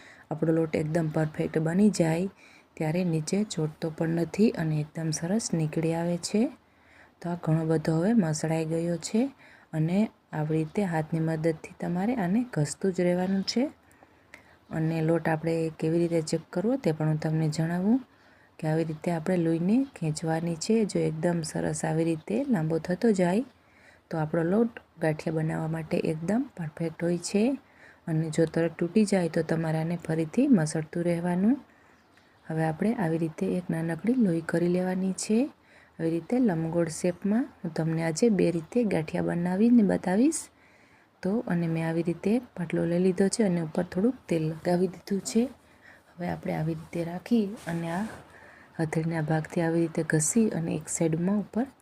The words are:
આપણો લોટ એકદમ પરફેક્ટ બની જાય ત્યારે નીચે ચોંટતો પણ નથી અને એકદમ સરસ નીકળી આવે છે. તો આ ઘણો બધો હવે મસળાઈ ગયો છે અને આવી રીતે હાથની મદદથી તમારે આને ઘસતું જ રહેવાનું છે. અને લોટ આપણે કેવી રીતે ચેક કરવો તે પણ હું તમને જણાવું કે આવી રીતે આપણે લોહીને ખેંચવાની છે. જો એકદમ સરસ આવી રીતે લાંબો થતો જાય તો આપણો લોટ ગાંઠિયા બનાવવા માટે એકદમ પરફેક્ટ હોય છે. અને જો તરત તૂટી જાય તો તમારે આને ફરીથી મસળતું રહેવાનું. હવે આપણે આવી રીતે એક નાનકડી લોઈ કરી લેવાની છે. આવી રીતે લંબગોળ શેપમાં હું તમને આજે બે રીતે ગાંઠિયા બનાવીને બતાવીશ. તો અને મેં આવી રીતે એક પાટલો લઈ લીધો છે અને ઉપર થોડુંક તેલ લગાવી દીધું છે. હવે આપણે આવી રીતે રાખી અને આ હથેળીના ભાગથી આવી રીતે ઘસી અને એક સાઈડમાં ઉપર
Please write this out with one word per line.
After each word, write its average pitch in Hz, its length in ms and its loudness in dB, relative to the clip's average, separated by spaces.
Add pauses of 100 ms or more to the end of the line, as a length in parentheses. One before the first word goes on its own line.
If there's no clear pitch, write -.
(320)
આપણો 160 280 0
લોટ 160 220 0
એકદમ 160 340 0
પરફેક્ટ 160 400 -2 (100)
બની 190 340 4
જાય 165 280 2 (520)
ત્યારે 165 240 0
નીચે 160 400 0
ચોંટતો 160 460 -4
પણ 165 300 0
નથી 190 320 2
અને 160 280 -2
એકદમ 160 320 -4
સરસ 180 420 -2
નીકળી 160 460 0
આવે 175 180 0
છે. 208 240 -2 (760)
તો - 140 -14
આ 175 140 -6
ઘણો 160 220 2
બધો 160 320 2
હવે 185 160 2
મસળાઈ 160 520 0
ગયો 165 320 -2
છે 214 240 -2 (520)
અને 160 240 2 (360)
આવી 156 240 -2
રીતે 156 260 -2
હાથની 160 360 -2
મદદથી 160 600 -2
તમારે 180 360 -2
આને 196 240 0 (140)
ઘસતું 160 420 0
જ - 60 -14
રહેવાનું 185 420 2
છે. 233 200 -2 (1080)
અને 160 320 -2
લોટ 160 260 2
આપણે 160 280 0 (240)
કેવી 170 280 2
રીતે 165 140 2
ચેક 160 300 -2
કરવો 202 260 0
તે 269 140 0
પણ 156 160 0
હું 156 120 2
તમને 160 300 0
જણાવું 175 500 2 (600)
કે - 80 -12
આવી 160 160 2
રીતે 160 280 -4
આપણે 170 260 0
લોહીને 170 400 2 (180)
ખેંચવાની 160 600 -2
છે. 220 200 0 (100)
જો 175 140 -2
એકદમ 160 420 0
સરસ 165 440 -4
આવી 160 180 0
રીતે 165 320 -2 (180)
લાંબો 160 260 0
થતો 180 320 0
જાય 185 320 2 (640)
તો - 100 -10
આપણો 160 260 0
લોટ 214 280 2 (280)
ગાંઠિયા 160 380 -2
બનાવવા 160 300 -2
માટે 160 300 -4
એકદમ 165 440 0 (140)
પરફેક્ટ 160 480 -6
હોય 175 140 0
છે. 202 260 0 (640)
અને 160 220 0
જો 165 160 4
તરત 165 320 0
તૂટી 185 280 2
જાય 180 240 2
તો 165 140 0
તમારે 160 360 0
આને 165 180 -2
ફરીથી 165 500 0
મસળતું 165 560 2
રહેવાનું. 175 540 2 (880)
હવે 160 200 -2
આપણે 160 280 0
આવી 165 240 0
રીતે 165 280 -2 (120)
એક 180 120 -6
નાનકડી 165 560 -2
લોઈ 165 160 2
કરી 170 360 0
લેવાની 185 360 -2
છે. 214 260 0 (520)
આવી 165 180 -4
રીતે 165 300 -2
લંબગોળ 165 500 2
શેપમાં 196 560 0 (120)
હું 165 160 -8
તમને 160 300 0
આજે 165 260 0
બે 175 220 4
રીતે 170 320 -2
ગાંઠિયા 175 440 -2
બનાવીને 185 560 4
બતાવીશ. 185 580 2 (800)
તો 185 80 -2 (160)
અને 170 200 0
મેં 165 180 -2
આવી 165 240 0
રીતે 165 260 -2
એક 247 80 0 (100)
પાટલો 170 320 -2
લઈ 170 200 2
લીધો 190 240 4
છે - 140 -2
અને 175 180 2
ઉપર 165 300 -2
થોડુંક 226 260 0 (100)
તેલ 165 220 0
લગાવી 175 380 0
દીધું 185 340 -4
છે. 226 220 0 (640)
હવે 175 200 -10
આપણે 170 280 -4
આવી 160 240 -2
રીતે 170 240 -10
રાખી 180 420 0 (220)
અને 170 240 -4
આ 190 140 -4 (680)
હથેળીના 165 480 -2
ભાગથી 156 400 0
આવી 165 200 2
રીતે 165 220 0
ઘસી 160 460 2
અને 165 260 -4
એક 156 140 -8
સાઈડમાં 170 500 0
ઉપર 214 260 -4 (160)